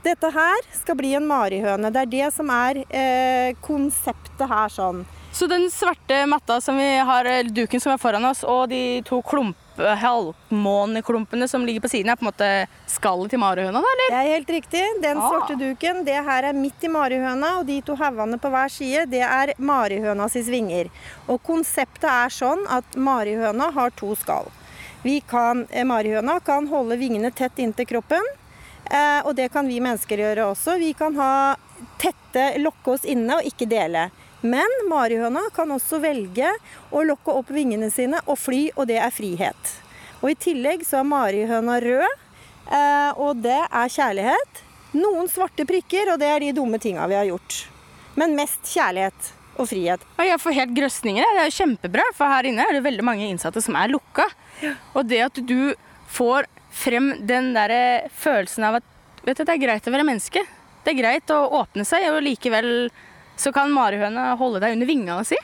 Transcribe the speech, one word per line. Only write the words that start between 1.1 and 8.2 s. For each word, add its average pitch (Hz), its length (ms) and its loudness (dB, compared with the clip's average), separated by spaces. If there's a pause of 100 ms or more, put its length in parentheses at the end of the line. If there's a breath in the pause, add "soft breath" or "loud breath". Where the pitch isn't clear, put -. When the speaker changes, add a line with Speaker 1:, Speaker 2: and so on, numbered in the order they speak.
Speaker 1:
en 294 140 0
marihøne. 208 640 0
Det 254 100 2
er 269 40 0
det 269 280 -2
som 302 160 -4
er, 254 400 0
eh, 254 720 2
konseptet - 840 -2
her 214 220 0
sånn. 185 360 -4 (280 loud breath)
Speaker 2:
Så 359 140 0
den 359 220 2
svarte 285 580 0
matta 277 340 0
som 269 160 0
vi 277 200 2
har, 254 280 2
eller 247 260 0
duken 233 300 0
som 285 120 0
er 269 40 0
foran 226 280 2